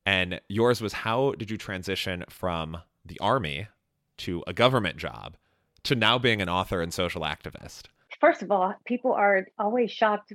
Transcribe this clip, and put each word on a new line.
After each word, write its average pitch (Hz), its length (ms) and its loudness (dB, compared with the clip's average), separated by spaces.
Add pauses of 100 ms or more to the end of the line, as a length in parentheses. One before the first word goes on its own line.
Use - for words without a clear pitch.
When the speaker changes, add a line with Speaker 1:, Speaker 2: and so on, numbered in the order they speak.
Speaker 1:
And 92 440 0
yours 113 320 4
was, 107 120 -4
how 127 400 0
did 107 180 -8
you 110 60 -4
transition 92 720 -4
from 82 500 -4 (260)
the 85 140 -14
Army 98 480 0 (520)
to 87 280 -6
a 90 60 -8
government 117 460 4
job 57 380 -10 (460)
to 139 140 0
now 110 200 6
being 117 240 2
an 90 80 0
author 92 320 0
and 85 140 -4
social 87 280 -2
activist? - 640 -8 (340)
Speaker 2:
First 320 200 4
of 202 120 -4
all, 185 200 0 (120)
people 247 280 -2
are 202 360 2 (100)
always 214 320 0
shocked 208 440 0